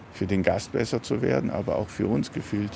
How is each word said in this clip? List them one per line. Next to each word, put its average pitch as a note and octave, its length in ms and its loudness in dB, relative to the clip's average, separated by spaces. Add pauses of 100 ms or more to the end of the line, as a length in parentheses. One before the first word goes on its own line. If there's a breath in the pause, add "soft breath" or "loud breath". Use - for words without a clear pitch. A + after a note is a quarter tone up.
(140)
für F#2+ 140 -2
den F#2+ 160 4
Gast F#2+ 280 2
besser A2+ 320 0
zu A2+ 180 -2
werden, C3 280 2
aber - 260 0
auch - 140 0
für G2 180 0
uns - 240 0
gefühlt G#2 440 -2